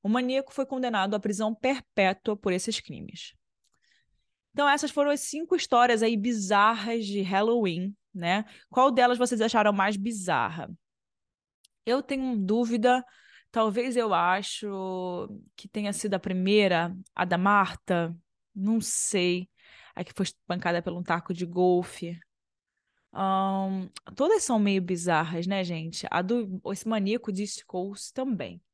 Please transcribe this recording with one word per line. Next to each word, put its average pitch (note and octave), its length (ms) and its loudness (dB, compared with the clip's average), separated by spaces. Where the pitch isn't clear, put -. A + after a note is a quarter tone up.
O G3+ 60 0
maníaco B3+ 420 0
foi C4+ 140 -4
condenado A3+ 480 -2
à G#3 60 -2
prisão G#3+ 360 -2
perpétua G#3+ 800 0
por G3+ 160 -2
esses F#3 300 -4
crimes. - 520 -16
Então, C#4+ 160 2
essas C#4+ 240 2
foram C#4+ 200 2
as D4 100 0
cinco E4 340 -2
histórias A#3+ 480 4
aí A3+ 140 2
bizarras G#3+ 880 0
de G3+ 160 -4
Halloween, G3 720 0
né? F#3 300 -2
Qual C4 220 4
delas B3 260 4
vocês A#3+ 220 0
acharam A3+ 320 4
mais G3+ 240 0
bizarra? F3+ 760 -2
Eu C4 180 0
tenho C4 340 -2
dúvida, A#3 680 2
talvez A3+ 460 0
eu A3 180 2
acho F#3 1160 -2
que - 140 -20
tenha G#3 240 -6
sido G3 220 -2
a F3+ 40 -2
primeira, F#3 760 2
a - 80 -2
da F3 140 0
Marta, F3+ 760 2
não G#3+ 280 0
sei, F3+ 680 0
a F3+ 80 -8
que - 100 -12
foi F#3+ 120 0
espancada F3 560 -2
por F3 120 -6
um F3 80 -6
taco E3+ 320 -2
de F3 120 -4
golfe. F3+ 720 0
Ahn, F#3+ 760 -2
todas F#4 280 2
são A#3 160 0
meio G3 220 4
bizarras, E3+ 680 0
né, F#3+ 160 -2
gente? E3 480 -8
A F3 100 0
do, F#3+ 400 -2
esse G3+ 160 -8
maníaco A3 440 -2
de F#3+ 100 -4
East - 240 -8
Coast G3 480 -8
também. F3 480 -6